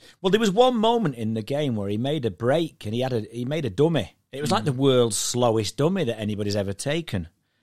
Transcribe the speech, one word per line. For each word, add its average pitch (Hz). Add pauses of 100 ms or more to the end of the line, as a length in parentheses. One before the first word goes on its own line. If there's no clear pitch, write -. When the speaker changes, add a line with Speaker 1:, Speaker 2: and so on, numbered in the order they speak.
(220)
Speaker 1:
well, 190
there 202
was 226
one 247
moment 220
in 113
the 110
game 139
where 101
he 104
made 131
a 107
break 135
and 107
he 120
had 127
a, 113 (100)
he 120
made 147
a 117
dummy. 135 (200)
It 135
was 143
like 208
Speaker 2:
Mm. -
Speaker 1:
the 143
world's 123
slowest 113
dummy 175
that 110
anybody's 104
ever 101
taken. 139 (340)